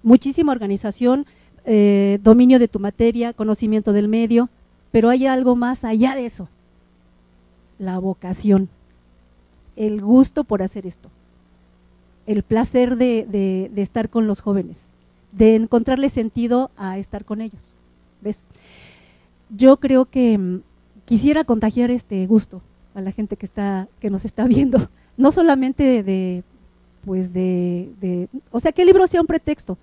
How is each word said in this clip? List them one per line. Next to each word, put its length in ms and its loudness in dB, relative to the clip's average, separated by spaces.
Muchísima 500 4
organización, 720 -4
eh, 580 2
dominio 360 6
de 100 2
tu 100 -6
materia, 540 -4
conocimiento 580 -2
del 160 0
medio, 400 0
pero 180 4
hay 160 2
algo 320 2
más 260 -4
allá 320 0
de 100 -8
eso. 220 -14
La 200 -8
vocación, 680 -2
el 260 -4
gusto 440 2
por 180 -4
hacer 240 -10
esto, 220 -20
el 160 -2
placer 520 0
de, 320 0
de, 460 -4
de 80 -4
estar 260 -4
con 180 -2
los 140 -4
jóvenes, 460 -6
de 240 4
encontrarle 540 0
sentido 680 -4
a 200 -10
estar 280 -12
con 160 -10
ellos, 320 -16
¿ves? 220 -10
Yo 220 6
creo 280 0
que, 320 0
mm, 240 -4
quisiera 380 0
contagiar 480 -2
este 360 -6
gusto 340 0
a 80 -12
la 100 -8
gente 240 -8
que 100 -16
está, 420 -6
que 100 -6
nos 160 -6
está 200 -4
viendo, 440 2
<laughs> 140 -20
no 140 4
solamente 520 2
de, 200 2
de, 400 -4
pues 280 -6
de, 560 -4
de, 260 -6
o 80 -4
sea, 120 -2
que 120 -2
el 40 6
libro 200 6
sea 140 0
un 60 -2
pretexto. 560 -6